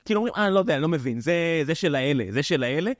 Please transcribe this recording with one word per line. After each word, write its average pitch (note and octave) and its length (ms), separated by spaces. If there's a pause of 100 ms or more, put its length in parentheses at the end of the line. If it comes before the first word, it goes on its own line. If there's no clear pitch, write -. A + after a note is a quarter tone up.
כאילו G#3+ 140
אומרים, A#3 180
"אה, G#3 80
אני F#3+ 80
לא G3 60
יודע, F#3 140
אני C#3 80
לא D#3 60
מבין, C3 320
זה, E3 460
זה D#3+ 100
של D3+ 200
האלה, C3 340
זה B2+ 140
של C#3+ 200
האלה." D#3 360